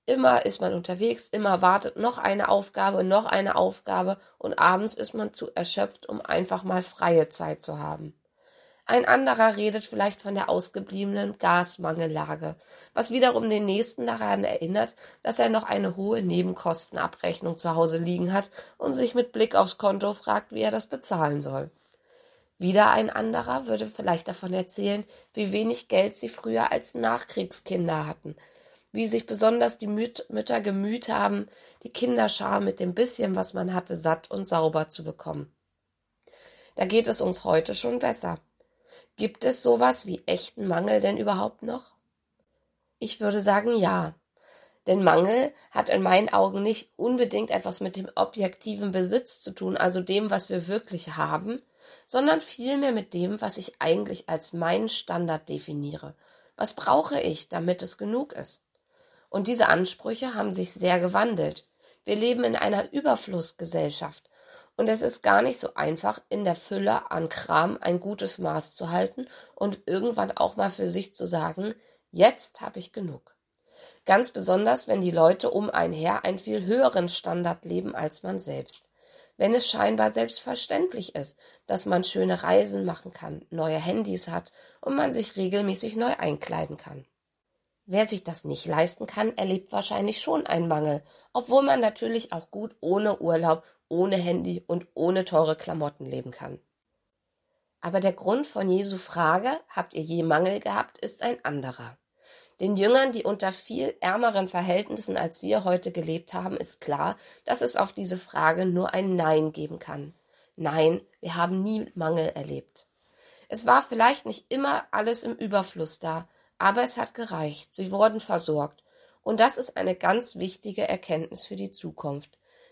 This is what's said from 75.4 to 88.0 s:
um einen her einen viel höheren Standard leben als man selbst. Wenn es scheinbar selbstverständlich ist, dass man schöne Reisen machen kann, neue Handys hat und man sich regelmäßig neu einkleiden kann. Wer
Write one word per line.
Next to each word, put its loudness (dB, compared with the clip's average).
um -2
einen 2
her 0
einen -2
viel -4
höheren 4
Standard -4
leben -4
als -6
man -6
selbst. -10
Wenn 2
es 2
scheinbar 2
selbstverständlich -2
ist, -10
dass -2
man 2
schöne 0
Reisen 2
machen -6
kann, -14
neue -2
Handys -2
hat -8
und -2
man 2
sich -4
regelmäßig -2
neu 0
einkleiden -4
kann. -18
Wer 2